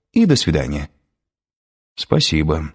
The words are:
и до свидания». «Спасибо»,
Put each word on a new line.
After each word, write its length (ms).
и 140
до 100
свидания». 540
«Спасибо», 800